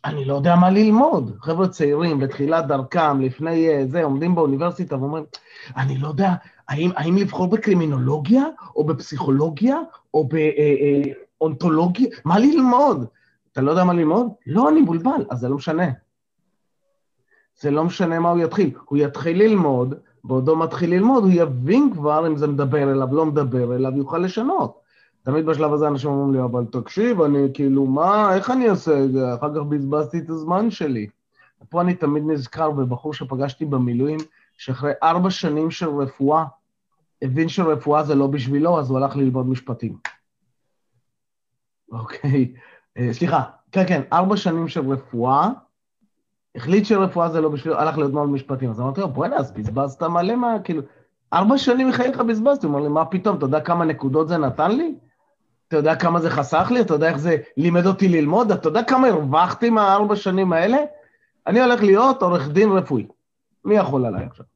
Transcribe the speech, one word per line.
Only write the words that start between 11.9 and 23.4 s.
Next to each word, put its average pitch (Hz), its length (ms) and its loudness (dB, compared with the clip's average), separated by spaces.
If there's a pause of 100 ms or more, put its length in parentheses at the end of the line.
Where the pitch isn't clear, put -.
מה 170 140 2
ללמוד?" 254 680 4 (460)
"אתה 139 80 -6
לא 139 100 2
יודע 180 140 4
מה 180 80 2
ללמוד?" 175 360 2 (180)
"לא, 226 220 2
אני 311 120 4
מבולבל." 220 500 0
אז 123 80 -8
זה 123 100 -4
לא 139 80 -2
משנה. 160 300 -2 (1700)
זה 143 100 -2
לא 151 140 2
משנה 165 360 -2
מה 170 100 2
הוא 175 100 2
יתחיל. 165 300 0 (140)
הוא 143 140 -2
יתחיל 156 440 0
ללמוד, 143 520 2 (300)
בעודו 131 320 2
מתחיל 165 340 -2
ללמוד, 220 340 4
הוא 190 80 6
יבין 170 640 2
כבר 151 320 0
אם 156 100 -2
זה 147 100 -2
מדבר 139 460 0
אליו, 135 220 0
לא 160 120 2
מדבר 127 500 -2